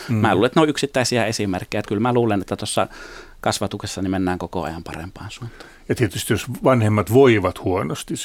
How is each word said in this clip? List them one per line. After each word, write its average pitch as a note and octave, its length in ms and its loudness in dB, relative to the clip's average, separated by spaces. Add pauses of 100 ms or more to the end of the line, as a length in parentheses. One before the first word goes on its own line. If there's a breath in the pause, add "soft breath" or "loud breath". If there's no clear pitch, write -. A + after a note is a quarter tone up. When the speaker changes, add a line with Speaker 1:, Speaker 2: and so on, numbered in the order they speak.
Speaker 1:
Mm. A#2+ 60 -2
Speaker 2:
mä G#2+ 200 2
luulen, G2+ 120 4
että D3 140 2
ne - 20 6
on D#3 60 4
yksittäisiä B2 580 0
esimerkkejä. G#2 520 -4
Että G#2 100 -6
kyllä G#2 140 0
mä B2 100 2
luulen, A2+ 280 2
että F#2+ 160 -4
tuossa - 320 -2 (520 loud breath)
kasvatuksessa G2+ 600 -4
niin F#2+ 80 -2
mennään F#2 280 -2
koko F2 240 -6
ajan D#2+ 200 -8
parempaan E2+ 480 -12
suuntaan. - 400 -16 (180)
Speaker 1:
Ja B2 60 -2
tietysti - 380 -2
jos G2+ 140 -2 (180)
vanhemmat G#2+ 480 4
voivat A2+ 520 6
huonosti, G2 500 -2 (100)